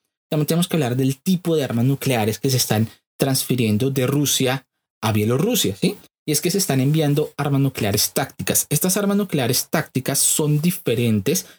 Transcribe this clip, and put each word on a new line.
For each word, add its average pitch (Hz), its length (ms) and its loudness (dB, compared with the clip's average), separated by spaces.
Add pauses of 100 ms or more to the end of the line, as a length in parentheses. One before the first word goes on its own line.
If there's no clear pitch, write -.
(300)
también 147 180 0
tenemos 170 200 2
que 175 100 -2
hablar 123 180 0
del 135 220 0
tipo 175 380 0
de 151 80 0
armas 117 220 0
nucleares 123 540 0
que 139 100 0
se 127 80 2
están 110 300 0 (300)
transfiriendo 127 720 0
de 131 160 0
Rusia 135 600 0 (340)
a 113 100 -2
Bielorrusia, 110 640 0
¿sí? - 220 -2 (280)
Y 151 60 -2
es 147 100 -2
que - 100 -2
se 202 60 0
están 139 220 0
enviando 147 580 0
armas 143 240 0
nucleares 104 520 0
tácticas. - 560 -2
Estas 180 280 0
armas 202 200 0
nucleares 143 520 -2
tácticas 139 480 -2
son 147 440 0
diferentes 120 840 0 (140)